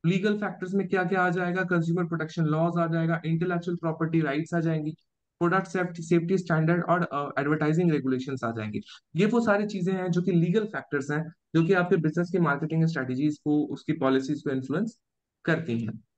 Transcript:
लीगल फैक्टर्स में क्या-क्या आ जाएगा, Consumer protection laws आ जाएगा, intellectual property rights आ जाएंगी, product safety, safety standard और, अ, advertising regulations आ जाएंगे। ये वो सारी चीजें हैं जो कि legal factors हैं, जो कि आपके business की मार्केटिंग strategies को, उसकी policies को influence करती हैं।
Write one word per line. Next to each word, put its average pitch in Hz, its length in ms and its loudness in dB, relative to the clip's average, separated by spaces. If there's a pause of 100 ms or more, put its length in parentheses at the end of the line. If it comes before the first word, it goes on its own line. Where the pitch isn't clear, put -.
लीगल 196 300 2
फैक्टर्स 185 380 -6
में 190 140 0
क्या-क्या 185 340 0
आ 180 80 2
जाएगा, 180 320 0
Consumer 175 420 0
protection 160 400 -2
laws 165 340 2
आ 165 80 2
जाएगा, 165 380 0
intellectual 175 520 -2
property 165 440 -2
rights 151 340 -2
आ 170 60 2
जाएंगी, 160 360 -2 (420)
product 185 280 2
safety, 180 360 -4
safety 170 360 2
standard 170 460 2
और, 175 180 2
अ, 143 380 -4
advertising 156 500 2
regulations 131 540 -2
आ 113 60 -2
जाएंगे। 107 300 -6 (360)
ये 190 100 4
वो 233 140 2
सारी 208 260 2
चीजें 190 260 -2
हैं 185 180 -2
जो 175 120 2
कि 190 100 0
legal 180 320 4
factors 139 460 -6
हैं, 160 220 -4 (220)
जो 165 100 4
कि 180 80 2
आपके 180 240 2
business 165 360 0
की 190 60 0
मार्केटिंग 160 460 2
strategies 147 540 -2
को, 147 280 2
उसकी - 260 -6
policies 135 500 0
को 151 80 -2
influence 139 480 -4 (460)
करती 117 400 0
हैं। - 200 -10 (140)